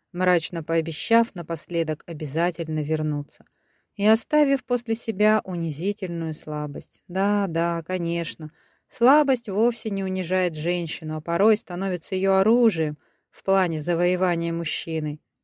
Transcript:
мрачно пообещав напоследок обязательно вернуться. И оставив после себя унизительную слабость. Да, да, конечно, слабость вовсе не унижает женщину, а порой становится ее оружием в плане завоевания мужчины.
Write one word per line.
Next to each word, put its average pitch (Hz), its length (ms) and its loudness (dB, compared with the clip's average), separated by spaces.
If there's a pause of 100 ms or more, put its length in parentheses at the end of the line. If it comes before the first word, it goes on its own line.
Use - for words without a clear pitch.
(180)
мрачно 175 460 2
пообещав 165 720 0
напоследок 165 720 -4
обязательно 156 760 -2
вернуться. 151 640 -4 (500)
И 202 100 0
оставив 269 580 2
после 240 320 -2
себя 214 480 2
унизительную 170 880 -4
слабость. 151 760 -8
Да, 196 400 0
да, 170 360 -2
конечно, 170 680 -4 (360)
слабость 262 640 2
вовсе 226 400 0
не 196 140 -4
унижает 185 520 -2
женщину, 160 640 -4
а 151 40 -8
порой 202 360 4
становится 185 580 -6
ее 190 200 2
оружием 190 600 4 (340)
в - 120 -20
плане 180 380 2
завоевания 175 720 0
мужчины. 160 640 -4 (240)